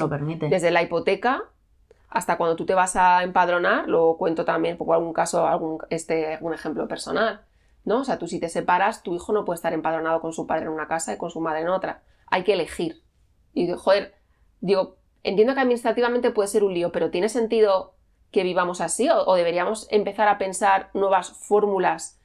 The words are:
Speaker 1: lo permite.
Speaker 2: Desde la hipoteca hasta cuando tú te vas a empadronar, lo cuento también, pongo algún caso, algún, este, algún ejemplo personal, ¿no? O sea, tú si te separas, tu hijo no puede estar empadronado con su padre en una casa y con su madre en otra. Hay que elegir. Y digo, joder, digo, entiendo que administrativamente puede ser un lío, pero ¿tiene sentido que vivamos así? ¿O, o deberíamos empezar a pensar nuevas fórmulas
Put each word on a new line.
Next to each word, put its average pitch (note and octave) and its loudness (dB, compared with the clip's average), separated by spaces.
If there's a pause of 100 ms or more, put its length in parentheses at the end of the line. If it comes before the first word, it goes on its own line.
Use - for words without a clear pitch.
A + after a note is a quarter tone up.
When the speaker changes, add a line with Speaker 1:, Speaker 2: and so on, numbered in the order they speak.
Speaker 1:
lo D3 0
permite. D3+ -4
Speaker 2:
Desde E3+ 2
la E3+ 4
hipoteca G3 -2 (680)
hasta E3+ -2
cuando E3 2
tú E3 -6
te F#3+ 2
vas F#3 2
a F3+ 6
empadronar, F#3 2
lo E3 4
cuento E3+ 0
también, E3+ 0
pongo E3 0
algún E3 0
caso, E3+ 0
algún, D#3+ 0 (140)
este, D#3+ -2
algún D#3+ -6
ejemplo D#3+ -6
personal, G#3 -4 (440)
¿no? A3 2
O C#4 -2
sea, C4 -2
tú E3+ -8
si E3+ -6
te - -4
separas, F3+ 0
tu F#3 -6
hijo F3 -6
no G#3 0
puede F3 -4
estar E3+ -4
empadronado D#3+ -2
con E3 -6
su E3 -8
padre D#3+ -2
en D#3+ -6
una D#3 -8
casa E3 -4
y - -8
con E3+ -8
su D#3+ -10
madre D#3+ -4
en E3 -4
otra. F#3+ -4 (240)
Hay F#3 -2
que G3+ 2
elegir. E3+ -4 (500)
Y F3 0
digo, F3 -2
joder, - 2 (440)
digo, F#3+ 0 (260)
entiendo G#3+ 2
que C4 -2
administrativamente A#3+ 0
puede G#3 0
ser G#3 0
un G3 2
lío, F3 -2
pero E3 -2
¿tiene F3+ 0
sentido G#3+ 2 (380)
que G3+ 0
vivamos F3+ -2
así? G3+ -2
¿O, B3 2
o F#3 4
deberíamos F3 0
empezar G#3 2
a G3+ 2
pensar F#3+ 0
nuevas F#3+ 2
fórmulas F#3+ 0